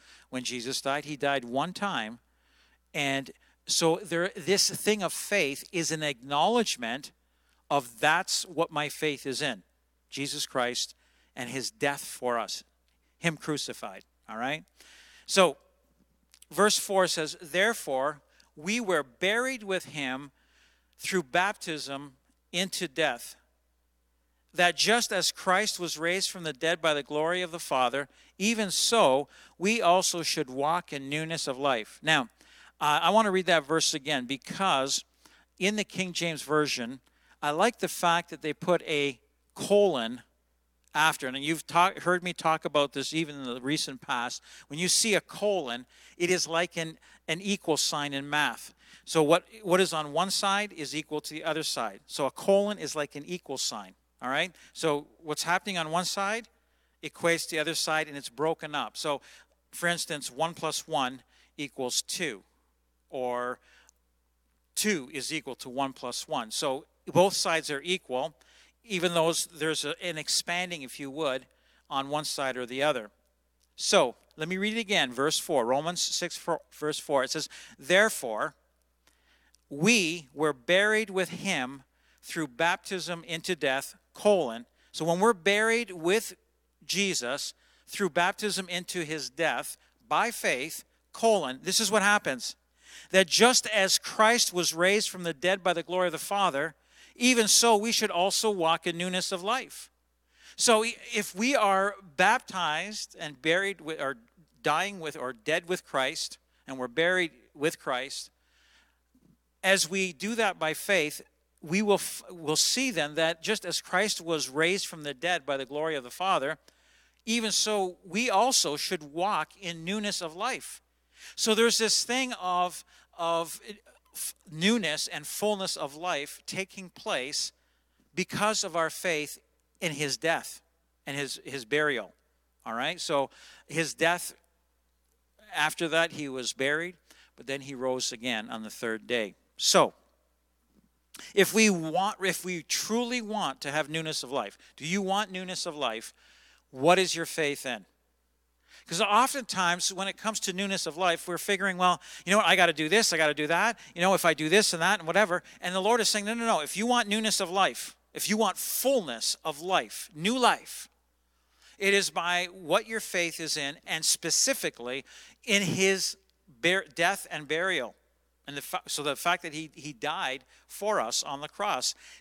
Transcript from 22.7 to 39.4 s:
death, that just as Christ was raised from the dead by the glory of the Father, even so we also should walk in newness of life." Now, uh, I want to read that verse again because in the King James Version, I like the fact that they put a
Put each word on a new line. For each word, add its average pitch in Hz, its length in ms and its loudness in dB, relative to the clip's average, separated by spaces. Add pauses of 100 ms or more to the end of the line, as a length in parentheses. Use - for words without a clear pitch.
death, 139 480 -2 (1200)
that 175 240 4
just 226 340 2
as 185 200 0
Christ 190 480 0
was 165 180 -6
raised 175 320 -2
from 180 140 -10
the 156 100 -4
dead 160 280 -2
by 160 120 2
the 143 100 -2
glory 160 380 -2
of 175 100 -6
the 165 80 -10
Father, 131 480 0 (300)
even 214 320 0
so 147 580 4 (300)
we 214 240 2
also 175 400 4
should 151 300 -2
walk 151 420 -2
in 139 160 -8
newness 160 380 -4
of 131 100 -4
life." 131 460 -2
Now, 143 260 4 (500)
uh, 147 220 4
I 170 80 4
want 214 160 6
to 202 60 2
read 185 160 2
that 160 180 4
verse 156 300 2
again 135 300 -2
because 135 800 0 (540)
in 208 200 0
the 208 60 -2
King 185 300 -6
James 165 300 -4
Version, 135 560 0 (420)
I 147 100 0
like 190 280 2
the 180 100 -2
fact 170 400 2
that 160 120 -14
they - 120 -4
put 175 300 2
a 143 360 -2 (360)